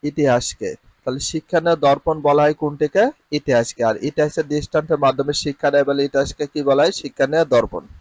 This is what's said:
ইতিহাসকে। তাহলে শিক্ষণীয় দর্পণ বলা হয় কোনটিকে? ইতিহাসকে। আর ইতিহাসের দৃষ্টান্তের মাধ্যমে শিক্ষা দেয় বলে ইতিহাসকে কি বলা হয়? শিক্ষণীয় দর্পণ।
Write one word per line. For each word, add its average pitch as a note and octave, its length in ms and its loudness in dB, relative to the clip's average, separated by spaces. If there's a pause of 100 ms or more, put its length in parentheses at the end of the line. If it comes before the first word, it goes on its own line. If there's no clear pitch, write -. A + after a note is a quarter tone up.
ইতিহাসকে। C3 680 0 (320)
তাহলে B2+ 180 -6
শিক্ষণীয় E3 560 -2
দর্পণ C#3+ 440 2
বলা D3 220 4
হয় D3+ 120 4
কোনটিকে? D3+ 500 0 (260)
ইতিহাসকে। B2 540 -2
আর A2 120 2 (120)
ইতিহাসের D3+ 400 -2
দৃষ্টান্তের D3+ 500 -2
মাধ্যমে C#3 340 0
শিক্ষা C#3+ 380 -4
দেয় C#3+ 140 2
বলে C#3 200 -2
ইতিহাসকে C#3 420 -2
কি D3 160 -8
বলা C#3 200 2
হয়? F3+ 100 2
শিক্ষণীয় D3+ 520 -2
দর্পণ। A2+ 400 0 (160)